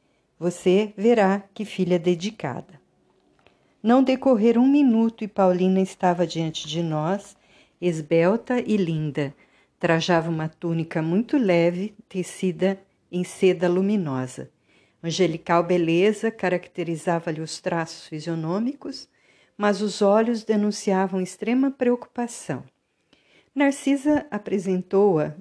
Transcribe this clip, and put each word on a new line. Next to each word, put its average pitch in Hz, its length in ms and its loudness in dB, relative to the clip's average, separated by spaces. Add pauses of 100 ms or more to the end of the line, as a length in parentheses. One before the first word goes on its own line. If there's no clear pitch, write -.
(400)
"Você 180 580 0
verá 202 460 2 (100)
que 214 100 -10
filha 180 360 0
dedicada." 165 840 -4 (1040)
Não 240 180 4
decorrera 254 580 2
um 254 80 6
minuto 226 560 2
e 214 40 -8
Paulina 185 520 2
estava 180 460 0
diante 160 420 -6
de 156 140 -6
nós, 165 560 -4 (420)
esbelta 175 800 0
e - 160 -2
linda. 156 600 -2 (440)
Trajava 165 520 2
uma 160 180 -4
túnica 165 500 -4
muito 190 380 0
leve, 180 560 2 (160)
tecida 185 720 -4 (320)
em 180 120 -4
seda 180 460 2
luminosa. 160 800 -2 (540)
Angelical 170 600 0
beleza 180 680 0
caracterizava-lhe 170 1120 -4
os - 200 -12
traços 170 460 -6
fisionômicos, 170 1000 -6 (480)
mas 208 240 0
os 208 220 -4
olhos 220 420 2
denunciavam 196 800 0
extrema 240 480 -2
preocupação. 240 920 -4 (920)
Narcisa 277 800 0
apresentou-a 185 1080 0